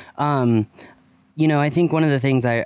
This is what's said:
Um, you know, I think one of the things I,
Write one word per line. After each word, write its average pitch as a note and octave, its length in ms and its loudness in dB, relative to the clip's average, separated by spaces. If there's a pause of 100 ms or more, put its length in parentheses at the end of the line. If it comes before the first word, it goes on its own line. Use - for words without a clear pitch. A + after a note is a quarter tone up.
(180)
Um, B2+ 480 0 (720)
you D#3 120 0
know, D3+ 120 2
I D3 100 0
think E3 220 0
one D#3+ 140 0
of D#3 40 0
the C#3 120 0
things C3 240 0
I, A#2 200 0